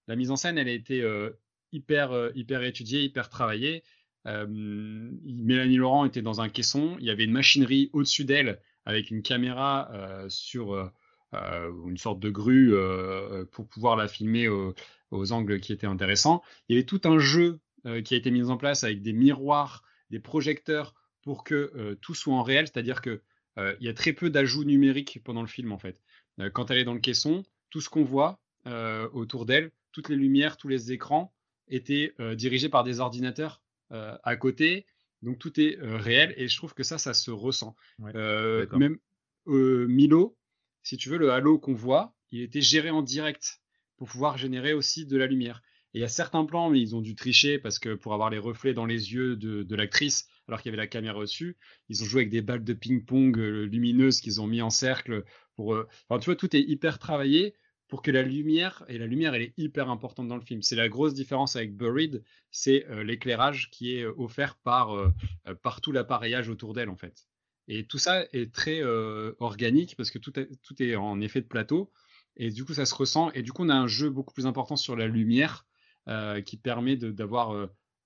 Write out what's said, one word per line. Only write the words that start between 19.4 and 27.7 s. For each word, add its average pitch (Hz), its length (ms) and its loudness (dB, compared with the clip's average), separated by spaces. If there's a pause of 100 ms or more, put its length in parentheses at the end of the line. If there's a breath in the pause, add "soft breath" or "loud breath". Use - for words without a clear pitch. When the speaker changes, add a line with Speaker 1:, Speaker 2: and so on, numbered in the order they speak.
Speaker 1:
des 110 100 -10
projecteurs 151 760 -4 (260)
pour 139 220 -10
que, 143 320 -2
euh, 104 260 -8
tout - 120 -12
soit 143 200 -2
en 127 100 2
réel, 139 240 2
c'est-à-dire 123 340 -6
que, 113 200 -8 (360)
euh, 98 220 -2
il 120 60 -8
y 117 40 -4
a 113 40 -4
très 156 200 0
peu 170 160 -2
d'ajouts 139 360 2
numériques 139 580 4
pendant 117 180 -6
le 113 60 -6
film 117 240 -10
en 101 60 -6
fait. 92 240 -14 (380 soft breath)
Euh, 98 100 -4
quand 123 220 -4
elle 127 60 2
est 127 60 4
dans 120 100 -4
le 113 60 -6
caisson, 151 440 0 (260)
tout 156 120 -8